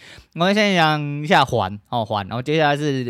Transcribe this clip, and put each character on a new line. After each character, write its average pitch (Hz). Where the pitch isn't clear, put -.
我 156
们 185
先 208
讲 156
一 151
下 160
环 104
吼， 117
环， 101
然 107
后 123
接 151
下 147
来 147
是 139